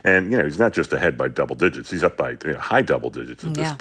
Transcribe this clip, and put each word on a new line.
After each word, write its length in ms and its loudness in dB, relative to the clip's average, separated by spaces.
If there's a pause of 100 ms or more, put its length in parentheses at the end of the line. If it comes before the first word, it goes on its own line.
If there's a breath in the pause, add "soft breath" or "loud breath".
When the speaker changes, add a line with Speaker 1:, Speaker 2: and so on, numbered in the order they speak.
Speaker 1:
And, 280 4
you 60 4
know, 60 4
he's 160 -2
not 140 4
just 180 -2
ahead 260 0
by 120 -2
double 260 -2
digits. 360 -2
He's 120 -2
up 140 2
by, 140 -2
you 220 -6
know, 60 -8
high 220 2
double 300 -2
digits 340 -12
at 100 -4
Speaker 2:
Yeah. 80 -2
Speaker 1:
this 180 -4